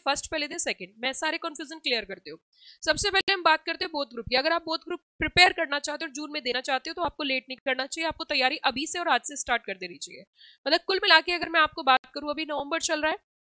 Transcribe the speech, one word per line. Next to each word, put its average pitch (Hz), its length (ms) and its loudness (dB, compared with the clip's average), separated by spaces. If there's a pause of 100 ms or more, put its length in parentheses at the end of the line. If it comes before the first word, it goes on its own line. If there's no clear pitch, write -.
फर्स्ट 285 260 -2
पहले 302 160 -2
दे 330 120 -8
सेकंड? 196 400 -6
मैं 254 160 -2
सारे 320 240 -2
कन्फ्यूजन 320 400 -10
क्लियर 240 260 -2
करती 190 240 -14
हूँ। 156 100 -14 (440)
सबसे 320 280 2
पहले 381 220 2
हम 359 100 0
बात 311 220 6
करते 330 200 -4
हैं 349 60 -6
बोथ 285 220 -4
ग्रुप 233 120 -10
की। 240 120 0
अगर 302 160 2
आप 330 120 -2
बोथ 320 220 -6
ग्रुप 349 140 -6 (180)
प्रिपेयर 359 340 6
करना 285 260 -2
चाहते 302 260 -6
हो 311 40 -6
और 262 40 -16
जून 294 180 -10
में 302 120 -6
देना 247 200 -2
चाहते 269 260 -2
हो 339 40 -6
तो 349 100 -6
आपको 311 220 -4
लेट 262 240 -2
नहीं 262 160 -10
करना 262 220 -2
चाहिए, 320 200 -4
आपको 311 180 -6
तैयारी 277 400 2
अभी 262 220 0
से 359 120 -4
और 339 100 0
आज 247 140 4
से 294 140 -10
स्टार्ट 240 280 -2
कर 190 120 -8
देनी 175 220 -12
चाहिए। - 260 -14 (400)
मतलब 311 220 2
कुल 381 160 0
मिला 339 180 8
के 359 120 -2
अगर 330 160 -2
मैं 330 120 4
आपको 302 240 0
बात 262 280 4
करूँ, 294 160 -6
अभी 294 160 -4
नवंबर 285 380 -4
चल 311 180 -2
रहा 311 100 2
है - 300 -10